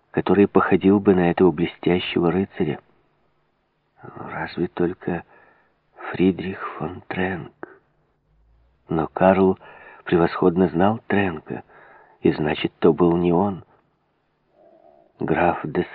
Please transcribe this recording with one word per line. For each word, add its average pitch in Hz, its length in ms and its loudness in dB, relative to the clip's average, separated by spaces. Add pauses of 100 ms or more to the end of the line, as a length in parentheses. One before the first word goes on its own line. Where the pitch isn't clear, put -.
(120)
который 92 360 2
походил 95 520 2
бы 98 140 4
на 90 160 2
этого 87 220 4
блестящего 85 800 -2
рыцаря. 90 480 -4 (1200)
Разве - 640 -8
только 90 560 -6 (880)
Фридрих 90 480 -2 (180)
фон 90 300 -10
Тренк. - 760 -10 (1080)
Но 80 180 -2
Карл 95 500 4 (460)
превосходно 90 640 2
знал 95 400 0
Тренка, 95 560 -4 (580)
и 87 120 2
значит, 76 460 -4
то 85 140 4
был 85 240 2
не 87 160 0
он. 92 300 -2 (1600)
Граф 82 440 -2
де 80 320 -4